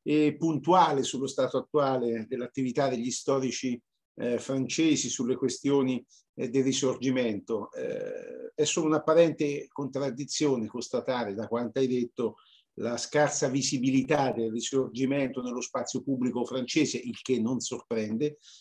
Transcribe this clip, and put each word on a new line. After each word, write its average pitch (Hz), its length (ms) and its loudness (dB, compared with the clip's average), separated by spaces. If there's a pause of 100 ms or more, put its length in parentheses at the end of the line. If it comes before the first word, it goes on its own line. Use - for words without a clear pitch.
e 147 340 2
puntuale 160 680 4
sullo 131 240 -4
stato 131 300 -2
attuale 123 720 0
dell'attività 127 600 -2
degli 123 220 -2
storici, 127 720 -2 (340)
eh, 120 220 -2
francesi 135 720 2
sulle 123 260 0
questioni, 131 720 0 (300)
eh, 127 140 -4
del 135 140 4
Risorgimento. 127 1080 0
Eh, - 800 -8
è 156 100 2
solo 156 240 0
un'apparente 151 800 2
contraddizione 135 1000 -2
constatare, 117 680 -4
da 107 140 -6
quanto 117 320 -2
hai 135 80 4
detto, 120 480 0 (420)
la 117 200 -2
scarsa 147 520 2
visibilità 131 840 2
del 113 200 -2
Risorgimento 127 920 -2
nello 123 180 -6
spazio 127 400 -6
pubblico 127 420 -2
francese, 127 540 0
il 117 240 -10
che 127 180 0
non 117 200 0
sorprende, 113 800 -4 (240)